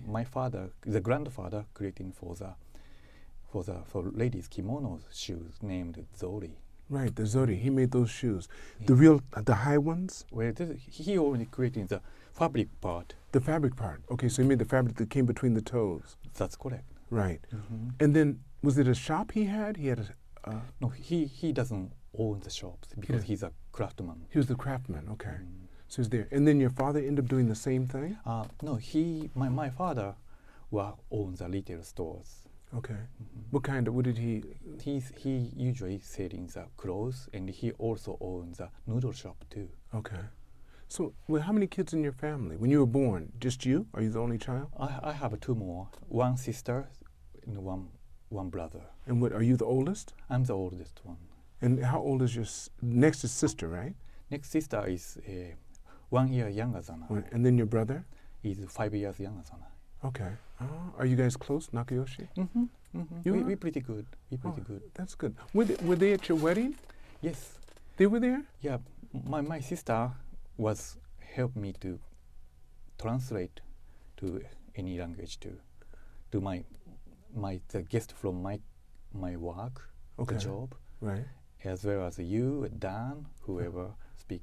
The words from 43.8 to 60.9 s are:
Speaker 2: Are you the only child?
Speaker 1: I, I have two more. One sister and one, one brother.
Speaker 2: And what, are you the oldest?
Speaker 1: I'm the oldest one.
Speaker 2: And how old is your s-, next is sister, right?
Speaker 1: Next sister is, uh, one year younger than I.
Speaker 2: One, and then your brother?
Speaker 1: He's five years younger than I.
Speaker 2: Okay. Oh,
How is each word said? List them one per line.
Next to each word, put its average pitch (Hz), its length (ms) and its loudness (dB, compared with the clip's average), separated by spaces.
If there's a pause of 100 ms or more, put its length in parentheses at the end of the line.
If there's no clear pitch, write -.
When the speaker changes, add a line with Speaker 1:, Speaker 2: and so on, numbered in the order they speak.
Speaker 2:
Are 107 60 0
you 110 80 4
the 110 100 0
only 117 200 0
child? 131 280 -4 (120)
Speaker 1:
I, 131 240 -4
I 151 100 -2
have 131 260 -4
two 131 160 0
more. 92 320 -4 (200)
One 123 300 2
sister 123 520 -4 (560)
and 104 140 -6
one, 92 300 -6 (400)
one 95 200 -4
brother. 82 320 -6 (260)
Speaker 2:
And 120 140 4
what, 120 120 4
are 110 100 4
you 123 140 8
the 113 80 2
oldest? 131 480 2 (160)
Speaker 1:
I'm 127 140 4
the 123 100 2
oldest 90 500 -4
one. 85 140 -12 (440)
Speaker 2:
And 123 220 6
how 131 160 4
old 135 220 2
is 123 140 2
your 117 100 -2
s-, - 240 -8 (120)
next 123 420 6
is 120 80 0
sister, - 360 0
right? 92 260 -4 (380)
Speaker 1:
Next 147 200 -8
sister 120 360 0
is, 90 300 -4 (100)
uh, 90 280 -8 (540)
one 131 240 4
year 120 160 2
younger 104 320 -2
than 82 220 -12
I. 107 100 -4
Speaker 2:
One, 104 180 0
and 117 140 4
then 123 120 10
your 113 100 6
brother? 117 380 2 (360)
Speaker 1:
He's 98 260 -4
five 107 280 -2
years 101 240 -2
younger 98 300 -6
than - 120 -14
I. - 460 -10
Speaker 2:
Okay. 104 240 -4 (300)
Oh, 123 40 -6 (320)